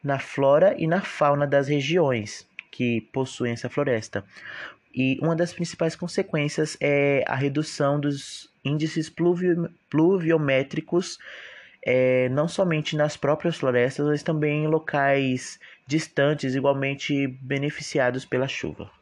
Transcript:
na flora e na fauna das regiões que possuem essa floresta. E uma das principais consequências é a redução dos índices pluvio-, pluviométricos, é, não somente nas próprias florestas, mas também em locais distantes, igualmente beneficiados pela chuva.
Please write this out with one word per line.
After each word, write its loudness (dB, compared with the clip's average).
na -2
flora 4
e -2
na 2
fauna 0
das 2
regiões 0
que 0
possuem -4
essa -8
floresta. -2
E 0
uma 0
das 0
principais -4
consequências -2
é 2
a -2
redução -2
dos -6
índices -2
pluvio-, 0
pluviométricos, 2
é, 4
não 0
somente -2
nas 0
próprias 0
florestas, 2
mas 0
também 0
em 0
locais 0
distantes, 0
igualmente 0
beneficiados -2
pela -2
chuva. -10